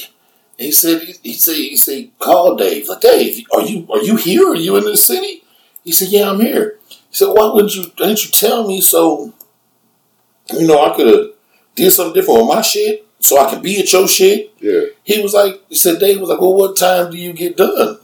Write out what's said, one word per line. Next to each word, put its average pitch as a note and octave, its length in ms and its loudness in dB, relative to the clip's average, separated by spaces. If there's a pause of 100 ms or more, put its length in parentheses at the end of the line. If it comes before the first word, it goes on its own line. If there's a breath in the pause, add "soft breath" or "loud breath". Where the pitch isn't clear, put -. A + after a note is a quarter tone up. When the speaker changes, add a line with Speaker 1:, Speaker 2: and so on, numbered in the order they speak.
(580)
Speaker 1:
he C3 120 -8
said, E3 320 0
he, F3 200 -16
he A#2+ 100 -12
said, E3 240 -4
he C3+ 200 -6
said, B2 420 -4
"Call F3 380 2
Dave." G2 320 -2
Like, - 120 -10
"Dave, - 440 0 (100)
are - 80 -4
you, F#3+ 280 -8
are - 120 -2
you A3 140 0
here? E4 340 2
Are - 60 -2
you F3+ 200 -2
in G#3 80 0
the G#3 120 -4
city?" F#4+ 460 -4 (400 soft breath)
He F3 100 -16
said, F3+ 160 -2
"Yeah, G3+ 220 2
I'm G3 100 -2
here." B3+ 380 -2 (100)
He - 80 -20 (200 soft breath)
said, G4 120 2
"Why G#3+ 240 2
wouldn't G#3 220 2
you, F#3+ 100 -8 (120)
didn't G3+ 280 -2
you - 60 -12
tell A3+ 380 0
me F#3+ 120 -4
so, E3 520 0 (1200)
you E3 140 0
know, D3+ 180 6
I D#3+ 100 0
coulda G#2+ 380 4 (420)
did E3+ 160 2
something E3+ 240 -2
different D3+ 320 4
with D3 80 0
my A3 60 2
shit, G#3+ 440 -2 (140)
so - 200 2
I C3+ 140 4
could - 120 -10
be G3 160 -2
at F3+ 120 0
your F#3+ 140 4
shit?" G3 540 2
Speaker 2:
Yeah. G2+ 220 0 (200)
Speaker 1:
He G#3+ 180 -2
was G3+ 140 -4
like, G3+ 340 0
he - 60 -18
said, - 240 0
Dave G3 220 2
was F3+ 100 -6
like, E3 100 -2
"Well, F#3 140 4
what F#3+ 220 0
time F3 340 0
do E3+ 80 -14
you F3 140 -8
get E3+ 240 -6
done? A3+ 480 0